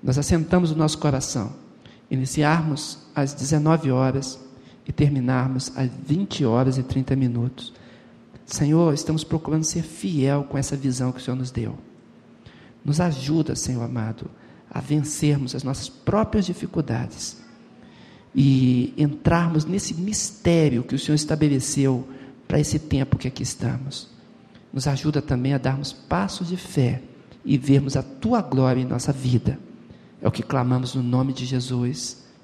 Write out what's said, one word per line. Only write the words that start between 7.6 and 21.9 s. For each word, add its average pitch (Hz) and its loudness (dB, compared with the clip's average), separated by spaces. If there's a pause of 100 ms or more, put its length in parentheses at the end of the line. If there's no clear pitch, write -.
Senhor, 156 4
estamos 156 -2
procurando 160 -2
ser 170 -4
fiel 143 0
com 139 -6
essa 135 -4
visão 127 -2
que - -8
o - -14
Senhor 127 -4
nos 127 -6
deu. 110 -6 (1040)
Nos 147 0
ajuda, 147 0
Senhor 123 -4
amado, 117 -6 (400)
a - -6
vencermos 143 0
as 131 -6
nossas - -6
próprias 214 0
dificuldades 131 -6 (880)
e 131 4
entrarmos 160 2
nesse 180 -4
mistério 165 0
que - -4
o - -2
Senhor 151 0
estabeleceu 143 0 (400)